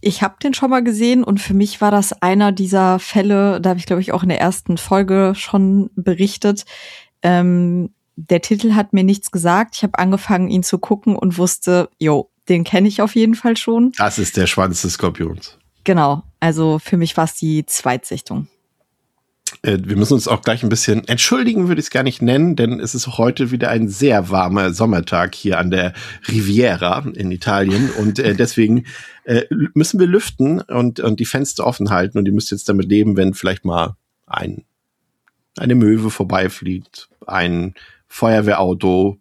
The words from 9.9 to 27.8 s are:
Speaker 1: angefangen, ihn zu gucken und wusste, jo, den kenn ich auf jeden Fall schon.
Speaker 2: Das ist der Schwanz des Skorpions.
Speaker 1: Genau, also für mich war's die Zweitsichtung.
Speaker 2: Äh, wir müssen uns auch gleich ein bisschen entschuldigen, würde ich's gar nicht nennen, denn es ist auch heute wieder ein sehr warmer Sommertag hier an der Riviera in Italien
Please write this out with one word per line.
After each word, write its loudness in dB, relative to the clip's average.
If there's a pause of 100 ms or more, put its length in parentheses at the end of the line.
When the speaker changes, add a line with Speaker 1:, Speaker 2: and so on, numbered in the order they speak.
Speaker 1:
angefangen, 0
ihn 0
zu -2
gucken 0
und -2
wusste, 0 (100)
jo, 0 (200)
den 4
kenn 2
ich 2
auf 0
jeden 4
Fall 0
schon. 2
Speaker 2:
Das 0
ist -2
der 2
Schwanz 0
des -4
Skorpions. -6 (260)
Speaker 1:
Genau, 0 (160)
also 0
für -4
mich -2
war's -2
die -2
Zweitsichtung. -6 (1160)
Speaker 2:
Äh, 0
wir -2
müssen 2
uns 0
auch -2
gleich -2
ein 0
bisschen -2
entschuldigen, 0
würde 0
ich's -6
gar 0
nicht -2
nennen, 2
denn -2
es -8
ist -6
auch -10
heute 0
wieder -2
ein -2
sehr 2
warmer 0
Sommertag 0
hier -2
an 0
der -2 (340)
Riviera 0
in -6
Italien 0